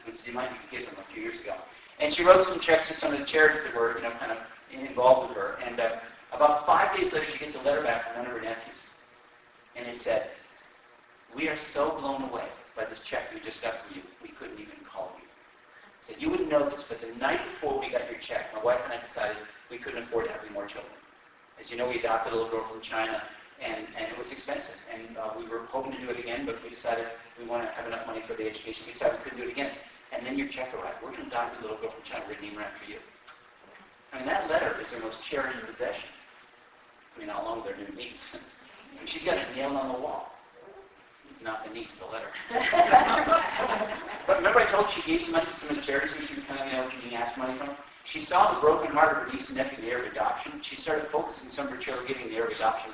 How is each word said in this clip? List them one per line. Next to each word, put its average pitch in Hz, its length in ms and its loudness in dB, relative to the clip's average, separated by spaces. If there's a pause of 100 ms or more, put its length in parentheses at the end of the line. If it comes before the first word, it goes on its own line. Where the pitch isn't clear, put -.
which 113 180 -12
they 120 80 -12
might 127 180 -4
have - 220 -12
given 120 160 -8
them - 120 -14
a - 140 -16
few 110 80 -10
years - 180 -6
ago. 104 140 -8 (460)
And 147 120 2
she 165 120 0
wrote 185 220 12
some 180 140 0
checks 160 300 6
to 156 60 -4
some 151 180 0
of 139 60 0
the 143 60 -4
charities 156 380 6
that - 120 -6
were, 117 200 2
you - 80 -4
know, 117 160 -2
kind - 120 -4
of - 80 -4 (320)
involved 127 580 10
with - 80 -4
her. - 260 -2
And, 117 160 -2
uh, - 180 4 (340)
about - 360 8
five 156 280 8
days 185 160 4
later, 156 200 2
she 147 80 -6
gets 147 160 -6
a 131 60 -8
letter 143 200 4
back 143 240 2
from 123 180 -4
one 123 40 -4
of 123 60 -4
her 113 80 -4
nephews. - 480 -8 (880)
And 123 120 -8
it 123 120 -10
said, - 300 0 (1040)
"We 156 160 -2
are 147 80 -2
so 143 320 0
blown 139 320 -2
away 127 260 -6 (280)
by 110 100 -4
this 113 140 -10
check - 340 -6
we - 60 -10
just - 240 -10
got - 200 -4
from - 120 -14
you, 92 80 -12 (180)
we - 80 -14
couldn't - 300 -12
even 104 180 -16 (140)
call 92 280 -8
you." - 80 -20 (800)
So - 120 -14
you 311 100 -2
wouldn't 349 200 0
know 285 200 4
this, - 180 -8
but - 140 -8
the - 60 -8 (100)
night - 280 0
before - 340 -2
we - 100 -4
got - 220 -2
your - 80 -10
check, - 340 -6
my 110 80 -4
wife 123 220 4
and 127 100 -4
I 117 120 -8
decided 107 320 -4 (340)
we 120 80 -8
couldn't 120 240 -6
afford 117 220 -2
to 110 60 -4
have 107 100 -8
any 107 120 -12
more 101 140 -6
children. - 260 -12 (680)
As - 120 -16
you 117 60 -6
know, 123 100 0
we 123 100 -2
adopted 113 360 0
a - 20 0
little 113 160 0
girl 110 160 -2
from 110 140 -10
China, 113 420 -2 (360)
and, 320 280 -6 (100)
and - 140 -6
it - 60 -10
was - 140 -10
expensive. - 440 -8 (180)
And, 113 240 -12
uh, 110 180 -6
we 113 120 -8
were 113 220 -6
hoping 135 240 -4
to 135 40 -8
do 127 140 -6
it 117 80 -4
again, 120 260 -4
but - 180 -6
we - 60 -12
decided 117 380 -4 (320)
we 120 60 -12
want 120 180 -2
to - 60 -4
have 117 180 -8
enough 117 180 -6
money 113 160 -6
for 113 140 -8
the 110 120 -4
education. - 380 -8
We 117 80 -14
decided 120 240 0
we - 60 -10
couldn't - 160 -10
do - 100 -6
it - 20 -6
again. 139 200 -2 (400)
And 120 140 -8
then 135 120 -2
your 139 100 0
check 131 280 -6
arrived. - 260 -8
"We're 139 100 -8
gonna - 120 -10
adopt - 340 -4
a - 60 -12
little 107 140 -6
girl 113 120 -6
from - 140 -12
China. - 240 -8
We're 104 80 -8
gonna 104 120 -12
name 104 100 -10
her 104 80 -8
after - 200 -12
you." 104 140 -12 (1160)
I 135 40 -10
mean, 131 100 -4
that - 200 0
letter 160 320 2
is - 120 -8
her 120 80 -8
most - 240 -8
cherished 131 420 -4
possession. - 440 -6 (1040)
I - 40 -16
mean, 311 100 -10
how 302 140 -4
long - 200 -4
they're - 120 -6
new - 200 -10
niece. - 360 -12
<laughs> - 680 -18
And 165 80 -12
she's 160 160 -8
got 165 140 2
it 123 180 -4
nailed 139 200 -2
on 135 160 -2
the 127 80 -4
wall. - 360 -6 (1080)
Not 110 240 -6
the 107 80 -12
niece, 113 220 -10
the 95 100 -12
letter. - 260 -8 (180)
<laughs> 320 960 6 (800)
But - 120 6
remember 202 220 8
I 226 60 8
told 202 220 4
you - 140 -2
she 156 100 -2
gave 170 100 4
some 165 120 -4
money 165 120 4
to - 140 -8
some 151 100 -8
of 147 60 0
the 143 60 -2
charities 143 320 0
who 151 120 -6
she 143 100 -8
was 143 100 -8
kind 139 140 -6
of, 135 80 -4
you 131 60 -4
know, 131 160 -2 (120)
being 120 140 -8
asked - 220 -4
money 131 200 -4
from? 143 180 -6 (280)
She - 180 -8
saw - 320 6
the - 80 -2
broken 151 300 6
heart 151 260 6
of - 60 -2
her - 100 -6
niece - 140 -6
and 131 100 -6
nephew - 220 -2
in - 60 -8
the - 60 -2
area 123 160 -2
of - 60 -10
adoption. - 480 -2
She - 140 -8
started 151 340 -2
focusing - 400 -4
some 139 180 -4
of 131 60 -6
her 127 40 -8
charitable 127 300 -4
giving 127 160 -4
in 113 60 -8
the 110 80 -4
area 113 140 0
of 107 60 -6
adoption 113 360 0